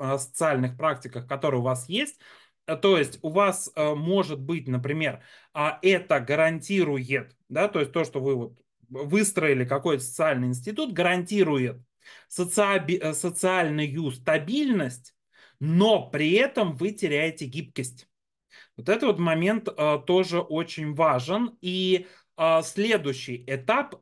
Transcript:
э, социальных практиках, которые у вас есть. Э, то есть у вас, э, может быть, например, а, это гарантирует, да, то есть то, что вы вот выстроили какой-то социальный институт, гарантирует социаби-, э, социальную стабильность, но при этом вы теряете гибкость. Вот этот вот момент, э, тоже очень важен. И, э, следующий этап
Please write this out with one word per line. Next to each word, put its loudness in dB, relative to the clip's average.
э, -2
социальных 0
практиках, -4
которые 0
у -2
вас -2
есть. -4
Э, -4
то 4
есть -2
у -4
вас, 0
э, 0
может -2
быть, -6
например, -4
а, -2
это 2
гарантирует, 0
да, 0
то -2
есть -2
то, 0
что -6
вы 0
вот -8
выстроили 2
какой-то 0
социальный 0
институт, -4
гарантирует 2
социаби-, 0
э, -2
социальную 0
стабильность, -2
но 4
при 0
этом 2
вы -2
теряете -2
гибкость. -10
Вот -6
этот 2
вот 2
момент, 2
э, 0
тоже 2
очень -6
важен. 0
И, 0
э, 4
следующий -2
этап -2